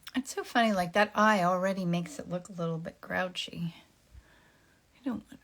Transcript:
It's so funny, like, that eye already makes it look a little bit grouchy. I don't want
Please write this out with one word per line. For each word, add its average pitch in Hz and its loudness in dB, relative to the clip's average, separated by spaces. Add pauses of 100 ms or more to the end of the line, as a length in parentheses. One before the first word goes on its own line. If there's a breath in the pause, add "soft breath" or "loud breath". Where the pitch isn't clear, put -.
(120)
It's - -4
so 392 -4
funny, 226 2
like, 180 0
that 208 4
eye 214 6
already 185 2
makes 170 -2
it - -12
look 175 -6
a 208 -18
little 170 -4
bit 165 -10
grouchy. 180 -4 (1160 soft breath)
I - -20
don't 262 -4
want - -20